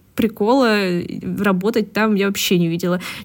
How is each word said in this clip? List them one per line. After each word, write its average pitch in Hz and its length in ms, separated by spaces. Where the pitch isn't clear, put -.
прикола 226 540
работать 202 540
там 214 240
я 196 100
вообще 196 320
не 170 100
видела. 175 320